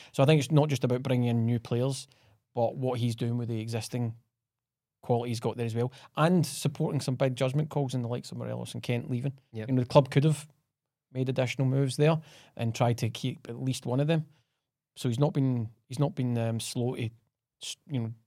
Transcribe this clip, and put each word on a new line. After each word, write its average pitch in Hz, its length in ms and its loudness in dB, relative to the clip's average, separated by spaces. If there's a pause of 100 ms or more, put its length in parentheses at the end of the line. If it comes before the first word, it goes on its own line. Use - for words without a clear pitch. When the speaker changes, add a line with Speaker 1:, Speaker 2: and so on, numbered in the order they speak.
(120)
Speaker 1:
So 139 100 4
I 131 40 8
think 156 140 6
it's 123 120 -4
not 151 160 6
just 135 160 0
about 123 180 2
bringing 123 260 2
in 117 180 2
new 120 120 2
players, 123 500 -2 (460)
but 117 220 0
what 127 220 -2
he's 117 180 0
doing 120 220 -2
with 120 100 -4
the 113 120 -4
existing 117 540 -4 (840)
quality 120 300 0
he's 113 100 -4
got 113 160 -4
there 120 80 -2
as 113 120 -4
well, 120 160 0 (240)
and 160 280 4
supporting - 560 -2
some 131 140 -2
big 131 220 0
judgment 139 340 0
calls 135 240 -2
in 127 80 -2
the 117 60 -4
likes - 240 -8
of 113 40 -10
Morelos 120 380 -8
and 120 80 -8
Kent 120 260 -2
leaving. 131 240 -2 (200)
Speaker 2:
Yep. 110 160 -8
Speaker 1:
You 131 60 2
know, 127 80 4
the 123 60 -2
club 143 220 6
could 143 140 4
have 156 220 0 (680)
made 131 180 -2
additional 131 380 0
moves 135 280 0
there 156 220 4 (380)
and 113 180 -2
tried 120 240 2
to 117 100 0
keep - 400 -6
at 120 140 -10
least 131 240 -4
one 123 140 0
of 147 80 2
them. 160 180 2 (680)
So - 120 -2
he's 120 120 0
not 147 120 2
been, 127 360 0 (180)
he's 127 140 -8
not 143 160 0
been, 123 200 0
um, 113 240 -2
slow 123 360 -4
to 113 120 -4 (540)
s-, - 140 -10 (120)
you 131 120 -4
know, 113 120 -6 (140)